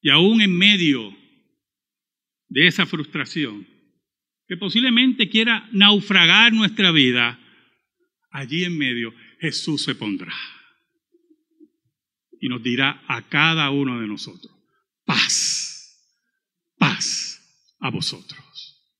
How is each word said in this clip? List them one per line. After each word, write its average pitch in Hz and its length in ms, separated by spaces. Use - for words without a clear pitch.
Y 147 80
aún 190 320
en 190 140
medio 165 600
de 151 180
esa 170 180
frustración, 143 800
que 180 80
posiblemente 233 760
quiera 226 440
naufragar 202 800
nuestra 208 380
vida, 123 460
allí 139 320
en 175 140
medio 120 360
Jesús 151 420
se 135 120
pondrá 101 380
y - 80
nos 123 160
dirá 131 440
a 117 200
cada 156 420
uno 135 300
de 110 80
nosotros: - 440
"Paz, - 1120
paz - 1040
a 135 100
vosotros". - 920